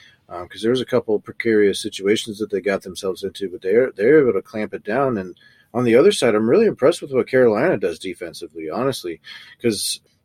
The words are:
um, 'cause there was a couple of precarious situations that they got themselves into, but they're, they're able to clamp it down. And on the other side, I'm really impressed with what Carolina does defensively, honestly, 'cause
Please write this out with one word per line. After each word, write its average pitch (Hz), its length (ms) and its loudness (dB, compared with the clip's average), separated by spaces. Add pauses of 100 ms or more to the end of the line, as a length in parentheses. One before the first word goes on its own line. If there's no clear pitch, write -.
(300)
um, 90 180 -12
'cause 95 140 -16
there 113 80 0
was 127 100 0
a 117 60 -6
couple 117 280 -2
of 101 100 -2
precarious 104 560 2
situations 101 580 -2
that 107 120 -4
they 95 120 -2
got 95 200 -2
themselves 92 420 -8
into, 95 260 -8
but 90 100 -12
they're, 113 340 2
they're 135 280 4
able 120 100 2
to 95 100 -2
clamp 107 300 -8
it 92 120 -12
down. 123 340 -2
And 92 180 -10 (380)
on 123 100 0
the 113 120 6
other 185 160 6
side, 120 220 2
I'm 110 140 2
really 196 180 4
impressed 165 360 2
with 143 100 -14
what 123 160 0
Carolina 127 500 4
does 90 200 -4
defensively, 82 720 -12
honestly, 95 500 -6 (420)
'cause - 380 -2 (240)